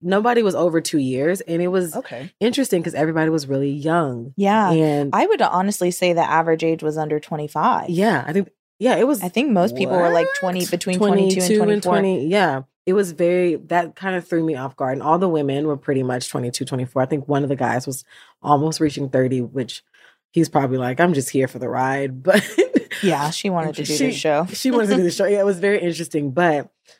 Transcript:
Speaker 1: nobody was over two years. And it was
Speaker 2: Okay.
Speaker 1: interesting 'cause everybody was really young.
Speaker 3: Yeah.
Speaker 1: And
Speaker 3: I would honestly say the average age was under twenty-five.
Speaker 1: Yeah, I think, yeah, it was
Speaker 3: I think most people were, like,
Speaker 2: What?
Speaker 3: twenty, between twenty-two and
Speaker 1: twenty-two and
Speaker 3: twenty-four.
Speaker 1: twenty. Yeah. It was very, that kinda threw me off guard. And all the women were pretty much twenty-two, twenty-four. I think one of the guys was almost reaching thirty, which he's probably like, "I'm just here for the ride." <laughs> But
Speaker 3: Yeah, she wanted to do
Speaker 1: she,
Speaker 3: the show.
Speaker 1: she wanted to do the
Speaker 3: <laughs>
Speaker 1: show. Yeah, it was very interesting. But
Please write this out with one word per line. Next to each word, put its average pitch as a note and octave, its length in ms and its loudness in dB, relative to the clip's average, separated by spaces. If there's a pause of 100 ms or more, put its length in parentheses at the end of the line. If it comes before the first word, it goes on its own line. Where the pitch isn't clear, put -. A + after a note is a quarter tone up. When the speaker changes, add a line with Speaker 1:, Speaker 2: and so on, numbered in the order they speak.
Speaker 1:
nobody G#3+ 420 2
was G3 140 0
over E3 240 2
two D#3 180 -2
years. C3+ 440 0
And E3+ 200 -2
it F3+ 60 0
was F3+ 260 -2
Speaker 2:
Okay. C#3+ 460 -12
Speaker 1:
interesting A3+ 420 0
'cause - 140 -8
everybody D#3+ 340 0
was D#3 160 0
really C#3 240 0
young. C#3+ 680 -2
Speaker 3:
Yeah. G3 360 2
Speaker 1:
And D3+ 420 2
Speaker 3:
I A3+ 120 2
would G#4 140 2
honestly F#3 520 0
say F3+ 200 0
the E3 160 2
average D#3+ 360 2
age D#3+ 180 0
was D#3 160 -2
under D3+ 220 -2
twenty-five. D#3 680 -2
Speaker 1:
Yeah, F3 360 0
I D3+ 60 -4
think, F#3+ 180 -2 (300)
yeah, A3 160 2
it G3+ 100 4
was C4 160 0
Speaker 3:
I F#3 60 -4
think B3+ 240 0
most F3+ 240 2
people F#3 200 0
were, F3 140 4
like, E3+ 160 4
Speaker 2:
What? C5+ 140 -2
Speaker 3:
twenty, F3+ 260 -2
between F3+ 320 -2
twenty-two G3 240 4
and F#3+ 80 4 (160)
Speaker 1:
twenty-two F3+ 60 2 (100)
and G#3 220 2
Speaker 3:
twenty-four. F3+ 80 2
Speaker 1:
twenty. F#3 340 2
Yeah. E3 360 2 (220)
It F#3 100 2
was G3 180 2
very, F3 420 2 (140)
that E3+ 260 0
kinda F#3 260 -4
threw E3+ 220 -2
me D#3+ 140 -2
off C3 180 -8
guard. C3 200 -4
And C3 100 -6
all D#3 120 4
the F#3 120 0
women D3 400 0
were D3 80 -2
pretty C#3 260 -2
much B2 260 -4
twenty-two, B2+ 360 -6
twenty-four. B2+ 360 -4
I C3 60 2
think C#3 220 -4
one C#3+ 160 0
of C#3 40 -2
the C#3 60 -2
guys B2 320 -2
was C3 160 -8 (400)
almost D3 380 0
reaching C#3+ 280 -2
thirty, C3 320 2
which A#2+ 440 -6 (480)
he's D#3+ 160 2
probably C3 300 0
like, B2+ 200 -2
"I'm F3 160 4
just C3+ 160 -2
here C3 160 2
for B2 140 -12
the B2 80 -6
ride." C3 560 -2
<laughs> - 0 -
But F#3+ 180 4 (580)
Speaker 3:
Yeah, D3+ 300 0
she G3 200 -4
wanted D#3+ 260 -2
to D3 80 -6
do D3+ 100 -2
Speaker 1:
she, C4+ 120 0
Speaker 3:
the C4 60 -2
show. D#3 400 0
Speaker 1:
she B3+ 200 -2
wanted A3+ 160 2
to G3+ 80 2
do F#3 80 4
the F3 60 2
Speaker 3:
<laughs> - 20 -2
Speaker 1:
show. F#3+ 140 0
Yeah, G3+ 120 4
it G3 80 2
was F#3+ 140 0
very G3+ 200 2
interesting. D#3+ 520 -4
But D3+ 380 0 (300)